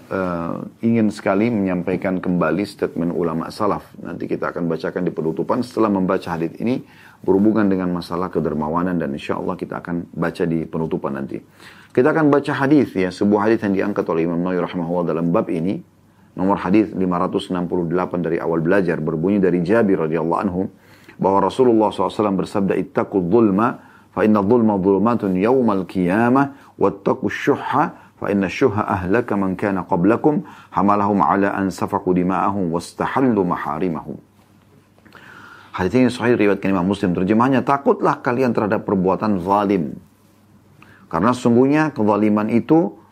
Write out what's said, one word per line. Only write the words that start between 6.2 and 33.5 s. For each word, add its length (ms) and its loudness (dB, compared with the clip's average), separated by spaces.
hadits 320 -6
ini 160 -2
berhubungan 480 2
dengan 240 -2
masalah 400 -6
kedermawanan, 640 -2
dan 160 -4
insya 240 -6
Allah 160 -6
kita 320 -10
akan 320 -8
baca 320 -2
di 160 -2
penutupan 480 -4
nanti. 240 -8
Kita 240 4
akan 160 4
baca 240 2
hadis, 400 4
ya, 160 0
sebuah 400 2
hadis 160 2
yang 80 0
diangkat 320 -2
oleh 160 0
Imam 160 0
Nawawi 240 0
rahimahullah 480 -2
dalam 160 0
bab 240 0
ini, 240 -2
nomor 160 2
hadis 400 2
lima 240 0
ratus 320 -4
enam 160 -2
puluh 160 -2
delapan 400 -2
dari 160 -2
awal 240 -2
belajar, 320 2
berbunyi 480 0
dari 160 2
Jabir 480 2
radhiyallahu 320 -2
anhu 320 -4
bahwa 320 2
Rasulullah 400 4
sallallahu 160 -2
alaihi 160 -4
wasallam 160 0
bersabda, 400 -2
"Ittaqul 480 -2
zulma, 400 4
fa 160 0
inna 160 4
zulma 400 2
zulmatun 560 2
yaumal 480 2
qiyamah, 960 0
wattaqus 500 0
syuhha, 540 -2
fa 160 -10
inna 160 0
syuhha 320 0
ahlaka 560 -2
man 160 -2
kana 320 -2
qablakum, 560 2
hamalahum 480 2
ala 320 2
an 160 -2
safaku 480 -2
dima'ahum, 560 0
wastahallu 720 0
maharimahum." 720 -6